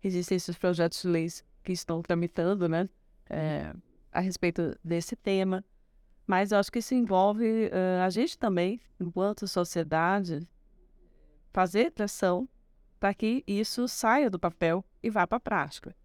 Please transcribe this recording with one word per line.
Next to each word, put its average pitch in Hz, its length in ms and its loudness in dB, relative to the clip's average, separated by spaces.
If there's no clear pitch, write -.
Existem 180 340 0
esses 175 200 -4
projetos 170 460 0
de 185 60 -2
leis 165 360 -2
que 190 100 -4
estão 170 300 -4
tramitando, 175 640 0
né, 170 200 0
eh, 156 420 -4
a - 100 -2
respeito 175 640 -2
desse 170 320 -2
tema, 190 500 0
mas 196 260 2
eu 208 60 6
acho 202 140 2
que 233 80 -2
isso 240 140 -4
envolve, 220 800 2
eh, 185 320 2
a 185 60 2
gente 226 260 0
também, 190 440 0
enquanto 190 480 -2
sociedade, 170 1000 0
fazer 196 400 2
pressão 202 560 -2
pra 196 160 0
que 226 320 -2
isso 214 420 -2
saia 247 400 2
do 190 100 -4
papel 170 460 0
e - 60 -2
vá 208 180 2
pra 233 120 -2
prática. 165 560 -6